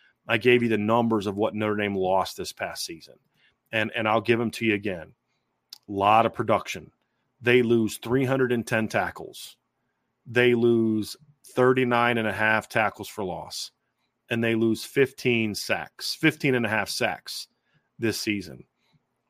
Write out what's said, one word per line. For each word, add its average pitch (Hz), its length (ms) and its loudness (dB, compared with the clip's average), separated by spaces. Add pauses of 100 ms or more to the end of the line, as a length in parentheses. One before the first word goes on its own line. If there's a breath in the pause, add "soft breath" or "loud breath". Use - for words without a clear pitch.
(280)
I 117 100 0
gave 123 240 4
you 117 80 0
the 110 80 2
numbers 110 480 2
of 98 100 -4
what 101 200 -2
Notre 107 200 -2
Dame 101 200 -2
lost 92 420 0
this 90 140 -10
past 87 340 -10
season. 78 300 -18 (560)
And, 110 240 -2
and 110 120 -2
I'll 110 140 2
give 113 160 2
them 113 140 -2
to - 140 -6
you 107 100 2
again. 95 380 -6 (760)
A - 20 -10
lot 104 360 4
of 113 60 -4
production. 107 580 -4 (500)
They 120 220 4
lose 113 340 2
three 131 280 -2
hundred 131 260 0
and 117 160 -2
ten 110 200 -2
tackles. - 680 -8 (680)
They 123 260 4
lose 113 640 2 (300)
thirty-nine 123 680 2
and 110 100 -2
a 101 60 -2
half 107 360 0
tackles 104 380 -2
for - 160 -10
loss. 82 480 -10 (580)
And 117 140 -2
they 113 100 2
lose 113 320 0
fifteen 120 680 0
sacks, - 580 -6
fifteen 151 400 2
and 120 140 0
a - 20 0
half 107 200 -2
sacks - 580 -6 (500)
this 110 220 -2
season. 90 440 -6 (680)